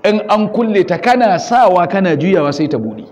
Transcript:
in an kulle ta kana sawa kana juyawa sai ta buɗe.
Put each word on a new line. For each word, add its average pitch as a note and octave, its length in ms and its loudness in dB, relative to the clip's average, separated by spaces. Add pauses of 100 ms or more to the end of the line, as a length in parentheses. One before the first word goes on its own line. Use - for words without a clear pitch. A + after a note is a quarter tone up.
in G#3 240 0
an G#3+ 200 0
kulle G#3+ 360 0
ta F3 140 -2
kana B3+ 400 2
sawa F#3 480 2
kana F3+ 300 0
juyawa D3+ 360 0
sai D3+ 160 -2
ta C3+ 100 -2
buɗe. A2 340 -8